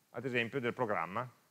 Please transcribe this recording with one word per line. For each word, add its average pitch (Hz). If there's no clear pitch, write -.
ad 123
esempio, 123
del 120
programma. 107